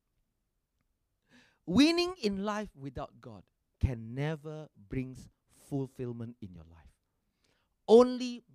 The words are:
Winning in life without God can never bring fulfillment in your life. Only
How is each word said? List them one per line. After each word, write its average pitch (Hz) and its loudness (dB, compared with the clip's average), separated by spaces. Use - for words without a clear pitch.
Winning 339 4
in 202 -2
life 208 -6
without 135 -14
God 107 -18
can 113 -4
never 151 -8
bring 131 -8
fulfillment 123 -8
in 92 -14
your 85 -18
life. 82 -20
Only 247 6